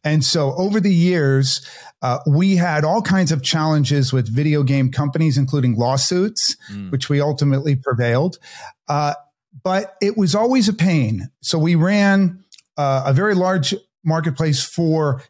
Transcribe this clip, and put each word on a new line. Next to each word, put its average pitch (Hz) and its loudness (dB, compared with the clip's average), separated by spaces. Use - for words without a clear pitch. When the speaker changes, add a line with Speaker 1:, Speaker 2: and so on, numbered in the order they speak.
Speaker 1:
And 151 2
so 139 0
over 202 0
the 190 2
years, 147 2
uh, 127 -2
we 180 2
had 165 0
all 196 0
kinds 185 0
of 139 -2
challenges 147 0
with 113 -2
video 151 0
game 135 2
companies, 143 0
including 131 0
lawsuits, 139 -2
Speaker 2:
Mm. 190 -10
Speaker 1:
which 135 -4
we 143 0
ultimately 143 0
prevailed. 127 -2
Uh, 147 -2
but 190 -4
it 202 0
was 190 2
always 226 2
a 202 0
pain. 135 0
So - -2
we 170 2
ran, 196 2
uh, 135 0
a 139 2
very 196 2
large 180 0
marketplace 160 0
for 160 0